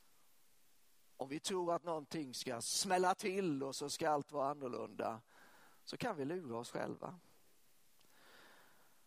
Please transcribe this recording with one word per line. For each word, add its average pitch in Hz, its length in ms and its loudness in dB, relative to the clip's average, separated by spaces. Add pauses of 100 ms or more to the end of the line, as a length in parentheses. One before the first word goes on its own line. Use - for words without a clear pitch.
(1160)
om 135 120 -6
vi 151 120 -4
tror 180 340 2
att 165 100 0
någonting 156 500 -4
ska 120 260 -4
smälla 180 540 4
till 185 480 2
och 135 140 -2
så 143 140 -4
ska 160 200 2
allt 147 220 2
vara 139 180 2
annorlunda, 113 720 -2 (640)
så - 120 -8
kan 233 200 -2
vi 139 80 0
lura 143 340 -2
oss 120 120 -6
själva. - 480 -2 (1900)